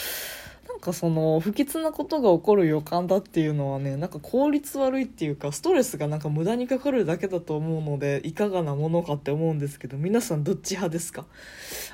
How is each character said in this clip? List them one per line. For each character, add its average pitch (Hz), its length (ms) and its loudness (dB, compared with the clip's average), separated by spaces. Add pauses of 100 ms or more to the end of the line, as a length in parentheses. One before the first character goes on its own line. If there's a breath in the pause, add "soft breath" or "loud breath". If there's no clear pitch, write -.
(680 loud breath)
な 494 100 -8
ん - 20 -20
か 180 140 -4
そ 170 160 -2
の、 160 300 4
不 202 140 0
吉 285 260 0
な 320 120 0
こ 302 140 -4
と 320 160 -2
が 190 160 8
起 170 60 -10
こ 208 120 6
る 180 120 6
予 151 140 2
感 175 240 -2
だ 185 120 4
っ 196 40 0
て - 180 -4
い 156 80 2
う 151 60 0
の 139 200 -2
は 135 60 -4
ね、 139 180 -2
な 165 100 -4
ん - 20 -20
か 151 100 -12
効 269 320 2
率 294 260 -2
悪 269 240 2
い - 20 0
っ - 40 -4
て - 180 -6
い 147 40 0
う 143 60 -2
か、 143 160 -6
ス - 100 -8
ト 359 120 4
レ 269 100 6
ス - 140 -6
が 147 100 -2
な 151 100 -2
ん - 20 -6
か 151 100 -4
無 151 140 0
駄 214 120 2
に 247 120 -2
か 262 120 0
か 285 120 0
る 226 140 4
だ 160 120 0
け 196 100 -2
だ 185 120 -2
と 160 160 -4
思 160 240 -2
う - 20 -4
の 147 180 -2
で、 143 240 0
い 165 100 -6
か 208 160 0
が 180 140 0
な 143 100 -2
も 151 160 0
の 170 140 2
か 147 100 -2
っ 147 60 -2
て 139 120 -4
思 160 200 2
う - 20 0
ん 147 60 -2
で 143 80 -2
す 139 120 -12
け - 80 -10
ど、 135 100 -10
皆 196 240 2
さ 170 140 -2
ん 151 80 0
ど 190 100 0
っ - 20 -2
ち - 160 -6
派 185 200 -2
で 165 80 -2
す - 140 -8
か？ - 120 -12 (680 loud breath)